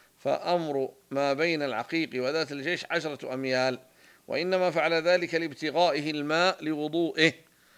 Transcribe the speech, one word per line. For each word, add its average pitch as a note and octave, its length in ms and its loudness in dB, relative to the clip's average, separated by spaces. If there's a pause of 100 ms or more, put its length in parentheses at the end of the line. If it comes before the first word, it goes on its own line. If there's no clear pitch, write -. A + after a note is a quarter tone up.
(200)
فأمر D3 680 0 (220)
ما C#3 220 2
بين D#3+ 280 0
العقيق C3+ 520 -2
وذات C#3 380 -2
الجيش C#3+ 400 -4
عشرة D3 420 -4
أميال، C3 460 0 (480)
وإنما F3+ 440 0
فعل E3 220 2
ذلك E3+ 420 2
لابتغائه D3+ 760 0
الماء D#3 520 0
لوضوئه D#3 680 2 (440)